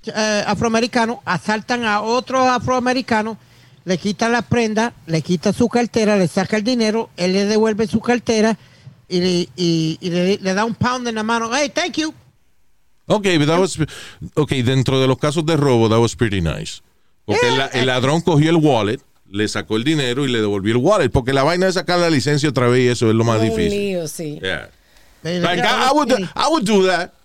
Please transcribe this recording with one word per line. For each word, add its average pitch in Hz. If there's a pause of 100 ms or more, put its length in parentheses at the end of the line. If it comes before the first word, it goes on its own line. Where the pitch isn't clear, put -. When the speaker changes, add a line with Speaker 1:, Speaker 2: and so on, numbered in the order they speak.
Speaker 1:
eh, 214
afroamericanos, 226
asaltan 214
a 214
otro 254 (100)
afroamericano, 247 (480)
le 180
quitan 226
las 240
prendas, 226 (140)
le 160
quitan 185
su 240
cartera, 220
le 185
saca 196
el 208
dinero, 214
él 180
le 202
devuelve 220
su 220
cartera 220 (500)
y 180
le, 180
y, 165
y 175
le, 180
le 190
da 208
un 233
pound 247
en 226
la 220
mano. 226
"Hey, 294
thank 330
you." 311 (920)
Speaker 2:
Ok, 202 (120)
but 147
that 165
was, 185 (560)
ok, 147 (140)
dentro 131
de 131
los 131
casos 151
de 160
robo, 123
that 110
was 117
pretty 101
nice. 58 (460)
Porque -
Speaker 1:
Yeah. 123
Speaker 2:
el 131
la-, 135 (140)
el 127
ladrón 131
cogió 156
el 165
wallet, 131 (300)
le 101
sacó 107
el 117
dinero 143
y 127
le 113
devolvió 104
el 120
wallet. 160
Porque 135
la 135
vaina 180
de 185
sacar 180
la 170
licencia 147
otra 123
vez 127
y 123
eso 117
es 110
lo 113
más 113
Speaker 3:
Un 110
Speaker 2:
difícil. 107
Speaker 3:
lío, 185
sí. 151
Speaker 2:
Yeah. 85 (520)
Speaker 1:
Pero 175
Speaker 2:
Like, 180
Speaker 1:
ya 240
Speaker 2:
I, 262
I 285
would, 294
Speaker 1:
tiene 202 (100)
Speaker 2:
I -
would 311
do 190
that. 180 (140)